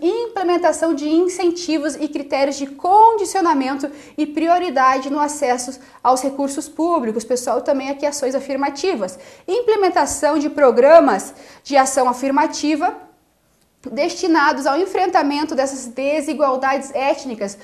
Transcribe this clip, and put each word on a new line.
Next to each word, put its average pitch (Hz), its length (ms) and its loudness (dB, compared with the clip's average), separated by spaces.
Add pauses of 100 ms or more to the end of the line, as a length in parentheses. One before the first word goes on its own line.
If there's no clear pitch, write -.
implementação 349 920 -2
de 285 160 -6
incentivos 330 840 0
e 294 140 -6
critérios 277 480 -4
de 277 100 -6
condicionamento 349 1200 2 (280)
e 294 100 -2
prioridade 294 840 0
no 294 120 -2
acesso 269 580 -4 (240)
aos 254 180 2
recursos 277 460 -4
públicos. 247 560 -2
Pessoal, 247 380 -2
também 269 280 -2
aqui 277 160 -4
ações 277 300 -4
afirmativas. 277 800 -4 (300)
Implementação 359 880 0
de 294 120 0
programas 269 840 6 (300)
de 277 140 0
ação 262 320 4
afirmativa 294 960 -2 (880)
destinados 294 760 0
ao 277 140 2
enfrentamento 311 760 0
dessas 269 320 -2
desigualdades 269 1080 -2
étnicas 254 720 -4